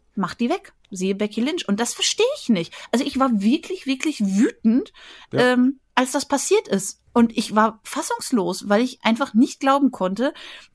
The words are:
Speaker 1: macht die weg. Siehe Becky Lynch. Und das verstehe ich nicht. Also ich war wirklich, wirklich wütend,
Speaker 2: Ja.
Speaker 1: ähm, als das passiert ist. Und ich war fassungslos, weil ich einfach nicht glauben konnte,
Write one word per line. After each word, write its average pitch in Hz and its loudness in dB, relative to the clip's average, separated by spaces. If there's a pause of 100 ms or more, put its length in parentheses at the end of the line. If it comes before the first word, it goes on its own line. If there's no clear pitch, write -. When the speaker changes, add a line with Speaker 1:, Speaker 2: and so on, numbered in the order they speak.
(140)
Speaker 1:
macht 190 -4
die 240 0
weg. 381 -4 (180)
Siehe 190 -2
Becky 214 -4
Lynch. 311 -4
Und 202 0
das 240 -2
verstehe - 0 (160)
ich - -4
nicht. 175 0 (200)
Also 247 2
ich 269 -4
war 269 2 (140)
wirklich, 320 -2
wirklich 269 -2
wütend, 226 0 (400)
Speaker 2:
Ja. 247 4
Speaker 1:
ähm, 247 2 (140)
als 254 0
das 277 -4
passiert 370 0
ist. - -4 (100)
Und 233 2
ich 208 -2
war 220 2
fassungslos, 214 -4
weil 208 4
ich 254 -4
einfach 233 0
nicht 262 2
glauben 277 4
konnte, 214 -2 (420)